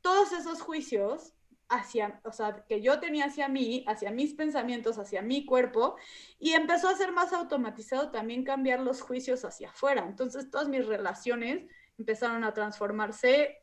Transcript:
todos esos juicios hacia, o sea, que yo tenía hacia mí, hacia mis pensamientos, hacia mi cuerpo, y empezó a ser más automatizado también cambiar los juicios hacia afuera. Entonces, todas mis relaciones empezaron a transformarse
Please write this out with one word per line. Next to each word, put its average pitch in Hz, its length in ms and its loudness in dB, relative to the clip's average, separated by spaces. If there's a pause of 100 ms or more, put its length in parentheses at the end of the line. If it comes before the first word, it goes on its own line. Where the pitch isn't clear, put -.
todos 381 320 6
esos 330 300 -6
juicios 262 720 -4 (340)
hacia, - 560 -2
o 220 80 -10
sea, 208 340 -6
que 220 140 0
yo 262 180 4
tenía 302 280 0
hacia 285 200 -2
mí, 254 400 0
hacia 208 240 -2
mis 269 220 0
pensamientos, 240 680 -2
hacia 196 220 -6
mi 262 240 -2
cuerpo, 247 520 2 (420)
y 320 140 2
empezó 339 360 4
a 381 80 4
ser 370 160 0
más 349 220 2
automatizado 277 760 -2
también 233 320 -4
cambiar 262 380 2
los 262 220 -2
juicios 254 420 -4
hacia - 240 -10
afuera. 262 400 0
Entonces, 254 420 -6
todas 285 180 -2
mis 262 180 0
relaciones 233 800 -2 (320)
empezaron 226 460 -2
a 214 100 -2
transformarse 214 1080 2